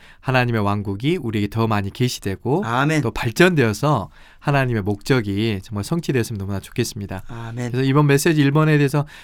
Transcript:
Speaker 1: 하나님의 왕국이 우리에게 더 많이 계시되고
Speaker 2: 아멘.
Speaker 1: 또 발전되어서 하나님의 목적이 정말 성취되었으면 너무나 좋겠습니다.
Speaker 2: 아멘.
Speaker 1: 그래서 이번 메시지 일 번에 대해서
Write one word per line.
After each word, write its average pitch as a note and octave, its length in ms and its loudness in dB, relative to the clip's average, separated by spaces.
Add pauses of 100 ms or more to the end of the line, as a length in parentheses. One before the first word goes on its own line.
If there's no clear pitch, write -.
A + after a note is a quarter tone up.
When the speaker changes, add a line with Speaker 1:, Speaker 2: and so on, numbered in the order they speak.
(200)
Speaker 1:
하나님의 B2 420 0
왕국이 G2+ 560 -2
우리에게 G#2+ 300 -2
더 A2+ 180 0
많이 G2+ 260 -2
계시되고 B2 760 -2
Speaker 2:
아멘. C#3 360 0
Speaker 1:
또 C#3+ 100 -2
발전되어서 C3+ 960 2 (300)
하나님의 C3 420 0
목적이 G#2 800 -2
정말 G2+ 220 -8
성취되었으면 B2+ 560 -4
너무나 F#2+ 200 -6
좋겠습니다. G2 680 -6
Speaker 2:
아멘. A#2 440 -8
Speaker 1:
그래서 C3 160 0
이번 C#3+ 200 4
메시지 D3 340 4
일 C#3 100 4
번에 D#3 280 4
대해서 C#3+ 260 2 (180)